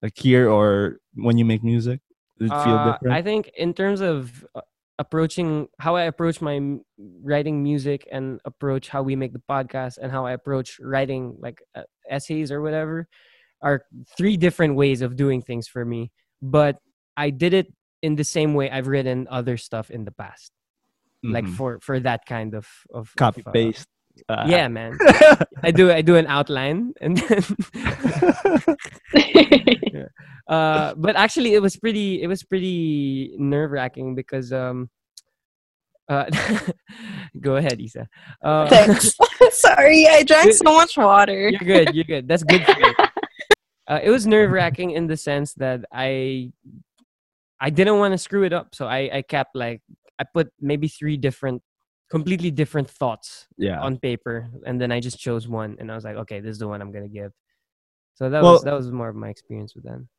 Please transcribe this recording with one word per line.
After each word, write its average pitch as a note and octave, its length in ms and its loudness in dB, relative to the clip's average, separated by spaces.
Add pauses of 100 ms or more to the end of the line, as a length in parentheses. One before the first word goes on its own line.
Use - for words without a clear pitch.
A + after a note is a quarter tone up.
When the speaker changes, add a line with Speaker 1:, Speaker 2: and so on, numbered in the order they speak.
Speaker 1:
like, A2 160 -10
here B2+ 320 4
or G#2 480 2 (180)
when A#2 220 0
you A#2 80 2
make A2 180 -2
music? A#2 360 -4 (400)
Did A2 120 -2
it D3 120 -4
feel D3 120 2
Speaker 2:
Uh, D3 180 0
Speaker 1:
different? B2+ 220 -4
Speaker 2:
I E3 60 -4
think G#3+ 340 -6
in E3+ 180 -6
terms G3 280 -4
of, C3+ 420 -6 (120)
uh, - 60 -14 (380)
approaching, D#3+ 680 -4 (120)
how E3 160 -2
I F3 160 -2
approach E3 300 -4
my D3 140 -6
m-, C#3+ 260 -8 (420)
writing D3 400 -4
music C#3+ 480 -4
and C3+ 340 -10
approach C3+ 440 -6
how C#3 140 -6
we C3+ 120 -4
make C3 160 -8
the B2 180 -16
podcast C3 480 -8
and B2+ 140 -12
how C3 140 -6
I B2 80 -8
approach C3 500 -8
writing, C3 560 -6
like, - 220 -16 (140)
uh, - 80 -16 (260)
essays D3 420 -8
or C#3+ 100 -8
whatever D#3 460 -8 (540)
are C#3+ 240 -2 (320)
three G3+ 180 0
different E3 400 0
ways C3+ 260 0
of B2+ 140 -6
doing C3 260 -2
things A#2 260 -12
for A#2+ 180 -10
me. A#2 260 -8 (300)
But C#3+ 340 0 (420)
I D3 120 -2
did D#3+ 240 -2
it F#3+ 140 0 (340)
in D#3 140 -2
the D3 80 -2
same D3+ 320 -2
way C3+ 160 -2
I've C3 160 -6
written C3 420 -2
other B2 280 -6
stuff - 340 -12
in A2+ 140 -12
the G2+ 100 -14
past. - 360 -20 (680)
Like, A#2 220 -6
Speaker 1:
Mm-hmm. F#2 160 -10
Speaker 2:
for, B2 220 -8
for C3+ 180 -6
that A#2+ 260 -4
kind A2 300 -10
of, G#2+ 100 -12 (280)
of, A#2 180 -14
of, - 60 -16
Speaker 1:
Copy A#2 280 0
Speaker 2:
uh, G#2 60 -16
Speaker 1:
paste. A2+ 340 -2 (440)
Uh, A2 180 -4
Speaker 2:
Yeah, E3 200 2
man. A2+ 300 -10 (320)
Speaker 1:
<laughs> - 340 2
Speaker 2:
I E3 80 2
do, F3+ 200 6
I D#3+ 100 2
do E3+ 140 6
an E3 120 6
outline C#3+ 720 -4
and F3 160 -2
then G3+ 260 0
<laughs> G#3 120 -6 (180)
Speaker 1:
<laughs> D4+ 1040 -2 (380)
Speaker 3:
<laughs> - 0 -
Speaker 2:
Yeah. A#3+ 920 4 (420)
Uh, D#3 480 0
but E3+ 200 -2
actually, A3 380 2
it G#3 80 6
was G3 160 -2
pretty, G3+ 440 -4
it E3+ 60 -4
was F#3 160 -6
pretty D#3 960 -6
nerve-wracking C#3 760 -4
because, B2+ 360 -10
um, B2+ 380 -8 (1200)
uh, C#3 160 -2 (600)
<laughs> G#3 540 -18
go C3+ 160 -2
ahead, C3+ 240 -2
Isa. A#2 280 -14 (360)
Uh, D3+ 240 0
Speaker 4:
Thanks. - 480 6 (200)
<laughs> A#4+ 160 8
Sorry, D#4 560 6
I D#4 160 8
drank D#4 240 6
Speaker 2:
Good. G#4+ 80 8
Speaker 4:
so D#4 200 6
much E4 220 4
water. G3+ 520 4
Speaker 2:
You're G3+ 100 -2
good. F3+ 360 4
You're D#3+ 100 -2
good. C#3+ 220 -6
That's E3 160 0
good F3 220 4
for G4+ 140 4
you. B4 200 4
Speaker 4:
<laughs> A#4 40 6 (840)
Speaker 2:
Uh, D3+ 140 -2
it - 80 0
was A#3 160 2
nerve-wracking F#3 680 2
in E3 160 -4
the D#3 100 -4
sense C#3+ 380 -6
that B2+ 260 -6 (100)
I, C3 600 -6 (1080)
I C3+ 120 -2
didn't F#3+ 260 4
wanna G3+ 200 2
screw G3 260 -2
it F3 100 0
up, - 200 -8
so C#3 140 -10
I, C3 300 -4
I C#3 40 -6
kept, C#3 320 -4
like, A#2 280 -8 (360)
I - 60 -6
put E3 260 -4 (120)
maybe D3 260 -4
three D3+ 300 -6
different, C3 440 -6 (480)
completely E3 420 -4
different C#3+ 380 -4
thoughts - 580 -10 (100)
Speaker 1:
Yeah. F#2+ 240 -6
Speaker 2:
on C3 160 -6
paper, A#2 520 -8 (160)
and B2 140 -6
then B2 140 -2
I A#2+ 80 -4
just B2 180 -10
chose A#2 260 -8
one, A2 340 -10
and A2 120 -14
I A2 40 -12
was A2 100 -14
like, G#2+ 100 -14
"Okay, G#2+ 240 -14
this G#2+ 120 -14
is G#2+ 80 -14
the G#2+ 100 -10
one G#2 120 -12
I'm G2+ 120 -16
gonna G2+ 160 -16
give." G2+ 240 -16 (800)
So C3 160 -6
that D3 140 0
Speaker 1:
Well, F3 100 10
Speaker 2:
was, E3+ 100 6
that C#3+ 100 -4
was C3 200 -6
more A#2+ 160 -8
of G#2+ 80 -14
my G#2+ 100 -12
experience G#2+ 480 -16
with - 80 -20
them. A#2+ 240 -18 (100)